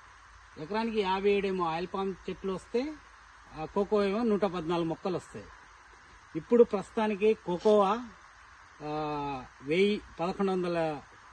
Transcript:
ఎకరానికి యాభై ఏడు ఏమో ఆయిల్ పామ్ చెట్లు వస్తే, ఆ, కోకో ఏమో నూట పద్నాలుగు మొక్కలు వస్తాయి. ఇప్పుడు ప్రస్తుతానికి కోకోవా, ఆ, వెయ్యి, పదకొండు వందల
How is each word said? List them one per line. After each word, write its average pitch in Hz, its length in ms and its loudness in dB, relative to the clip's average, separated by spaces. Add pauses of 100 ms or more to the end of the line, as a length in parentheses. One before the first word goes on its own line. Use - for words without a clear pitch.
(580)
ఎకరానికి 214 420 -2
యాభై 196 300 2
ఏడు 202 160 2
ఏమో 185 180 0
ఆయిల్ 170 300 -2
పామ్ 196 200 -4 (160)
చెట్లు 190 220 -6
వస్తే, 247 400 -4 (640)
ఆ, 156 60 -6
కోకో 202 400 0
ఏమో 202 180 0
నూట 208 220 2
పద్నాలుగు 170 420 -2
మొక్కలు 151 300 -4
వస్తాయి. - 300 -12 (920)
ఇప్పుడు 233 280 6
ప్రస్తుతానికి 214 720 0
కోకోవా, 202 640 2 (840)
ఆ, 147 640 -6 (180)
వెయ్యి, 180 380 2 (200)
పదకొండు 190 300 -2
వందల 170 500 -2 (320)